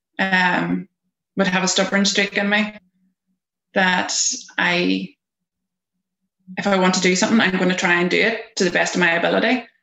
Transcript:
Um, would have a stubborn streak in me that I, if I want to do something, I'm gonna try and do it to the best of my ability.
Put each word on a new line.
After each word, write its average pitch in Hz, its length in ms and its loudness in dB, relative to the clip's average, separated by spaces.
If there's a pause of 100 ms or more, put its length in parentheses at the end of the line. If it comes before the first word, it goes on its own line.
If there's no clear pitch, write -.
(200)
Um, 180 680 0 (480)
would 190 120 0
have 185 160 0
a 180 40 0
stubborn 196 380 0
streak 196 320 -2
in 202 120 -2
me 208 260 -2 (960)
that 185 420 0 (440)
I, 180 560 -2 (1400)
if - 100 -4
I 196 100 2
want 185 180 4
to 185 60 -4
do 185 140 2
something, 220 240 2
I'm 185 180 0
gonna 185 180 0
try 175 260 0
and 180 100 0
do 170 80 2
it - 380 -2
to 202 60 0
the 180 60 2
best 170 240 -2
of 185 80 -2
my 170 120 2
ability. 190 520 0 (180)